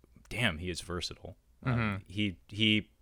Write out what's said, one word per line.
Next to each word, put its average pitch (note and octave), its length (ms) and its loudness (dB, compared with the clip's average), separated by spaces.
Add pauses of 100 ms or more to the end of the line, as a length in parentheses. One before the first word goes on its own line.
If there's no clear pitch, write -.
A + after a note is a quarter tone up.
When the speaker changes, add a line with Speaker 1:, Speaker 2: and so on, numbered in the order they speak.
(300)
Speaker 1:
damn, G2 300 0
he F2+ 100 -4
is E2+ 120 -4
versatile. F2 540 -8 (300)
Um, C3 80 2
Speaker 2:
Mm-hmm. A2 220 0 (120)
Speaker 1:
he, G2 300 -2 (100)
he G#2+ 420 4 (120)